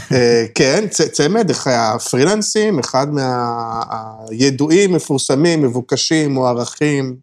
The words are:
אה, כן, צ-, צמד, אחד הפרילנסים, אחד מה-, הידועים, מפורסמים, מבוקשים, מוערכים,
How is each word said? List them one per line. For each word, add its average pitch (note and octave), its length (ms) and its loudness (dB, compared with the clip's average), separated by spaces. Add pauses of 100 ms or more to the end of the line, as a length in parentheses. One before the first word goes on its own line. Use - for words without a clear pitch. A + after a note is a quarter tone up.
(120)
אה, A#2+ 340 4 (100)
כן, D#3 340 2
צ-, F3+ 120 -2
צמד, E3 480 2
אחד C3 220 -2 (240)
הפרילנסים, G3+ 840 0
אחד C3+ 340 -2
מה-, A#2+ 720 -4 (460)
הידועים, C#3+ 640 2
מפורסמים, D3+ 680 0
מבוקשים, C#3 720 0
מוערכים, C3 880 -2